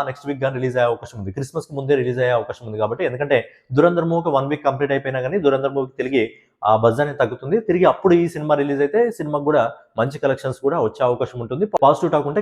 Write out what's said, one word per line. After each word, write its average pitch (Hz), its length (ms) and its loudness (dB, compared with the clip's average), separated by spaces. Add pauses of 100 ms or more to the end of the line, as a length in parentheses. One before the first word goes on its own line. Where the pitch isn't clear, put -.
నెక్స్ట్ 131 200 -12
వీక్ 139 160 -4
కానీ 131 160 -2
రిలీజ్ 123 180 -2
అయ్యే 120 140 2
అవకాశం - 300 -8
ఉంది. 98 160 -8
క్రిస్మస్కి 147 400 -8
ముందే 135 240 2
రిలీజ్ 123 220 -2
అయ్యే 123 160 2
అవకాశం 120 280 -8
ఉంది 107 160 -8
కాబట్టి, 117 260 -2
ఎందుకంటే 135 280 0 (400)
దురంధర్ 170 340 4
మూవీకి 165 260 0
వన్ 139 140 0
వీక్ 147 160 -4
కంప్లీట్ 139 280 0
అయిపోయినా 131 300 -2
కానీ 180 200 -2
దురంధర్ 135 320 2
మూవీకి 131 240 -6
తిరిగి 127 220 2 (460)
ఆ 110 140 6
బజ్ 117 180 4
అనేది 147 160 -2
తగ్గుతుంది. 131 400 -2 (100)
తిరిగి 180 260 2
అప్పుడు 180 280 4
ఈ 170 140 0
సినిమా 151 260 0
రిలీజ్ 143 240 0
అయితే 226 340 2
సినిమాకి 151 300 -4
కూడా 143 140 4 (360)
మంచి 135 240 -2
కలెక్షన్స్ 131 440 -2
కూడా 165 200 0
వచ్చే 110 220 -4
అవకాశం 123 300 -4
ఉంటుంది. 131 260 -4 (180)
పాజిటివ్ 156 280 4
టాక్ 147 200 0
ఉంటే 196 100 -2